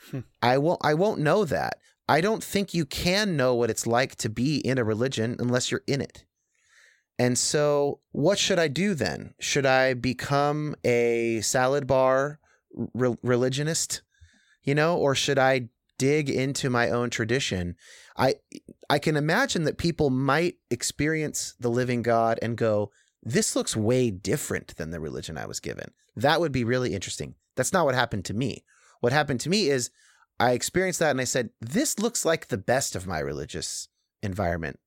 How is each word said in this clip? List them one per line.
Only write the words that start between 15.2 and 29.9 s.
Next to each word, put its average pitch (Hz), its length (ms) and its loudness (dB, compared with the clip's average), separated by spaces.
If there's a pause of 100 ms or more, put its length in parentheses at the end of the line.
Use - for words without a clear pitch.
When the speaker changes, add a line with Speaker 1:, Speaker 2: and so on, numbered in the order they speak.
Speaker 2:
I 131 320 4 (280)
dig 143 320 2
into 135 400 -2
my 120 200 2
own 120 200 0
tradition? 110 640 -2 (420)
I, 92 180 2 (540)
I 143 100 2
can 156 160 0
imagine 170 480 0
that 143 140 -2
people 160 320 0
might 139 460 0 (140)
experience - 920 -4
the 120 100 -2
living 123 320 0
God 117 400 2
and 110 160 -4
go, 104 340 0 (300)
"This 147 340 0
looks 247 200 -2
way 117 360 2
different - 640 -6
than 82 160 -8
the 82 80 -8
religion 73 380 -8
I 55 80 -8
was 50 140 -10
given." 50 320 -10 (240)
That 143 260 2
would 160 100 -2
be 131 120 -2
really 123 300 -2
interesting. 73 420 -8 (200)
That's 131 180 -2
not 175 120 4
what 127 100 2
happened 120 300 0
to 104 80 -6
me. 113 320 -4 (340)
What 120 140 2
happened 143 280 0
to 143 80 -6
me 190 200 2
is 127 220 0 (480)